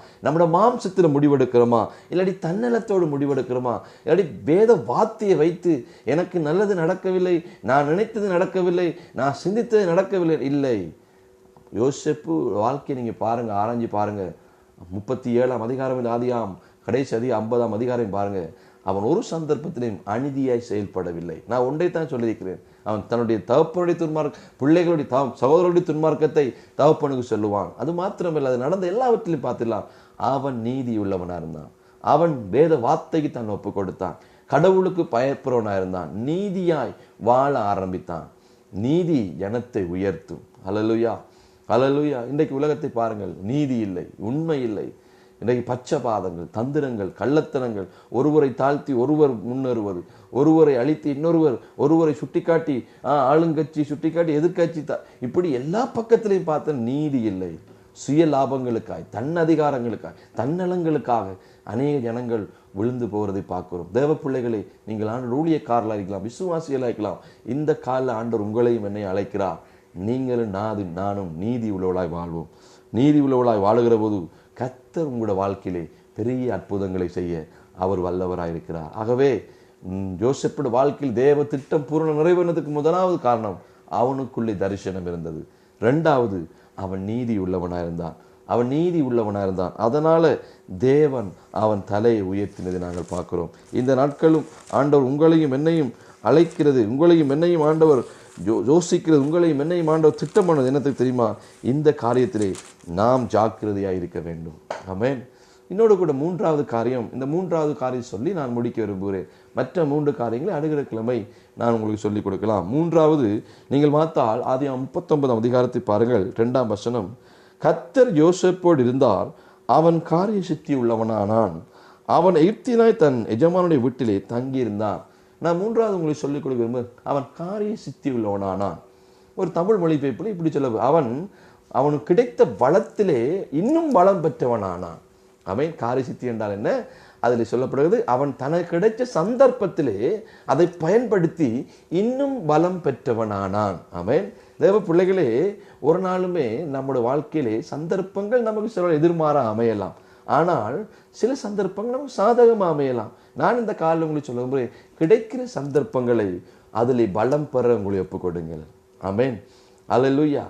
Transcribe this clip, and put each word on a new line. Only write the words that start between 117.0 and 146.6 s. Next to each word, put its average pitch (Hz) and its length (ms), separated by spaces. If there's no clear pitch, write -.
"கர்த்தர் 247 560
யோசேப்போடு 175 640
இருந்தார், 120 500
அவன் 160 360
காரிய 190 400
சித்தி 147 320
உள்ளவனானான், 110 840
அவன் 170 280
எகிப்தினாய் 220 640
தன் 131 320
எஜமானுடைய 165 520
வீட்டிலே 117 480
தங்கியிருந்தான்." 117 760
நான் 170 160
மூன்றாவது 214 380
உங்களுக்கு 156 280
சொல்லிக் 143 200
கொடுக்க 131 160
விரும்புவது, 117 300
அவன் 139 300
காரிய 208 420
சித்தி - 340
உள்ளவனானான். 101 680
ஒரு 185 160
தமிழ் 190 280
மொழிபெயர்ப்புல 156 520
இப்படி 165 180
சொல்ல, 139 200
அவன், 139 280
அவனுக்கு 143 380
கிடைத்த 240 360
வளத்திலே 175 640
இன்னும் 294 400
வளம் 190 300
பெற்றவனானான். 98 800
ஆமென். 139 300
காரிய 123 280
சித்தி 123 220
என்றால் 110 300
என்ன? 123 140
அதில் 117 260
சொல்லப்படுகிறது, 131 580
அவன் 143 300
தனக்கு 170 340
கிடைச்ச 220 400
சந்தர்ப்பத்திலே 190 880
அதை 147 200
பயன்படுத்தி 185 760
இன்னும் 262 420
பலம் 165 360
பெற்றவனானான். 104 960
ஆமென். 113 340
தேவ 185 220
பிள்ளைகளே, 180 480
ஒரு 165 200
நாளுமே 185 460